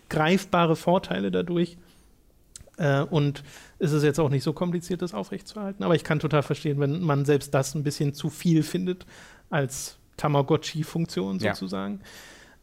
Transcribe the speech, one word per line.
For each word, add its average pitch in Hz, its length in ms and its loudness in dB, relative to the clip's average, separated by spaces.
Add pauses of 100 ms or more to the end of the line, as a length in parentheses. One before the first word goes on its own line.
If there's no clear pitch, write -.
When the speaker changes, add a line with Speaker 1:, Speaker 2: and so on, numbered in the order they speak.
Speaker 1:
greifbare 165 680 2
Vorteile 185 560 0
dadurch. 175 460 0 (1000)
Äh, 139 240 2
und 143 420 0 (360)
es 160 120 2
ist 147 120 2
jetzt 147 160 4
auch 151 100 4
nicht 131 140 0
so 160 100 0
kompliziert, 175 480 -2
das 180 140 -6
aufrechtzuerhalten. 196 680 -8
Aber 180 120 4
ich 147 80 0
kann 156 160 0
total 147 240 2
verstehen, 143 360 -2
wenn 143 220 0
man 143 240 2
selbst 143 280 2
das 139 200 0
ein 151 100 -4
bisschen 143 300 -2
zu 156 160 -4
viel 160 340 2
findet 180 420 -4 (440)
als - 480 -4 (200)
Tamagotchi-Funktion 156 1200 0
Speaker 2:
Ja. 202 160 0
Speaker 1:
sozusagen. 196 460 -6 (600)